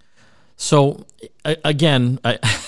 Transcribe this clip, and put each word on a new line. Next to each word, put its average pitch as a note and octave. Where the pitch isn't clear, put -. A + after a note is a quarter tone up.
So, C#3+
a-, D#3
again, C#3
I, A#2
<laughs> -